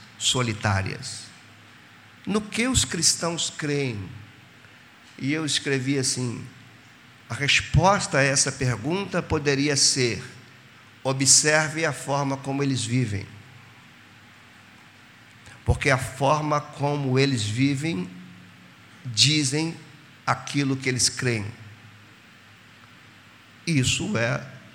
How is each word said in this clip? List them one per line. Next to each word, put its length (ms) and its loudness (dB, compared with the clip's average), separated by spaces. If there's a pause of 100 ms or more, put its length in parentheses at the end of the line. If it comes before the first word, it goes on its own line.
(180)
solitárias, 1080 -2 (1000)
"No 160 0
que 260 -2
os 160 2
cristãos 720 -2
creem?" 540 -4 (1120)
E 120 -2
eu 120 -2
escrevi 520 0
assim: 480 -4 (840)
"A 40 -6
resposta 840 4
a 40 6
essa 280 2
pergunta 680 -2
poderia 540 0
ser: 480 2 (800)
observe 800 4
a 80 0
forma 460 -2
como 260 -4
eles 220 0
vivem. 400 -2 (2500)
Porque 240 2
a 80 6
forma 640 0
como 580 0
eles 240 2
vivem 680 0 (960)
dizem 720 2 (500)
aquilo 520 0
que 100 -4
eles 220 2
creem." 360 -2 (2250)
Isso 500 2
é 240 0 (340)